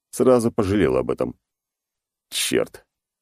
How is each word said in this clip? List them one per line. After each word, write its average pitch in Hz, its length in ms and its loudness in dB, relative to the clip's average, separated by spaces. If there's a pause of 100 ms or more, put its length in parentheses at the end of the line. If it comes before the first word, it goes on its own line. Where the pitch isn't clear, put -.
(140)
сразу 120 380 2
пожалел 92 460 0
об 62 120 -4
этом. 62 260 -4 (920)
Чёрт, - 560 -4 (360)